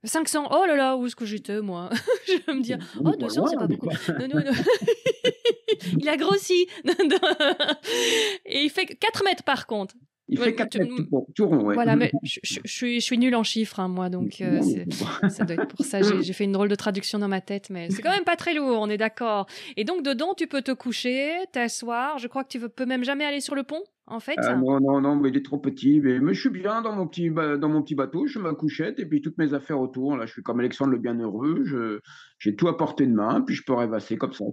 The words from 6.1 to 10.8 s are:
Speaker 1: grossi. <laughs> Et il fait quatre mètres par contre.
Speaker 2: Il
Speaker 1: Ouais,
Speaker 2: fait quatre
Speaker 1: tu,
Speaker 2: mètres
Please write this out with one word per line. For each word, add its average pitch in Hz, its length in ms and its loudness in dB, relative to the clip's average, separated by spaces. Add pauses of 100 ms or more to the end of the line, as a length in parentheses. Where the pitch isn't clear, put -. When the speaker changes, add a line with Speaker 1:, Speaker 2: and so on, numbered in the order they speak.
Speaker 1:
grossi. 359 520 2 (180)
<laughs> 381 1600 2
Et - 180 -2
il 302 60 2
fait 370 160 -2
quatre - 380 -2
mètres 370 200 0
par - 240 -2
contre. 202 280 -6 (360)
Speaker 2:
Il - 80 0
Speaker 1:
Ouais, 240 60 2
Speaker 2:
fait 226 100 2
quatre 226 140 -2
Speaker 1:
tu, - 80 -6
Speaker 2:
mètres 240 180 0